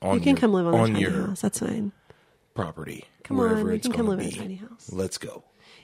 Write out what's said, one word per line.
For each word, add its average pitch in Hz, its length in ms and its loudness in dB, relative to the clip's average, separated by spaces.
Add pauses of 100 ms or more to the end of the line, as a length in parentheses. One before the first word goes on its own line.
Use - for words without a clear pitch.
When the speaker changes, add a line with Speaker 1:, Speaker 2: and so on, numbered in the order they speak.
Speaker 1:
on 95 140 2
Speaker 2:
You 240 60 4
can 170 80 4
Speaker 1:
your, 269 80 6
Speaker 2:
come 220 160 4
live 185 140 2
on 165 60 4
a 117 40 6
Speaker 1:
on 113 120 6
Speaker 2:
tiny 104 120 2
Speaker 1:
your 92 100 2 (160)
Speaker 2:
house. 196 140 -6
That's 208 180 -2
fine. 208 320 -4 (640)
Speaker 1:
property, 80 500 -8 (180)
Speaker 2:
Come 262 160 -2
on, 247 100 2
Speaker 1:
wherever 214 200 2
Speaker 2:
you 220 60 0
Speaker 1:
it's 214 120 -4
Speaker 2:
can 233 80 -2
come 233 120 0
Speaker 1:
gonna 196 100 0
Speaker 2:
live 190 100 -4
in - 60 -6
a - 20 -10
Speaker 1:
be. - 40 -10
Speaker 2:
tiny 190 160 -10
house. - 360 -18
Speaker 1:
Let's 92 280 -6
go. - 240 -14 (400)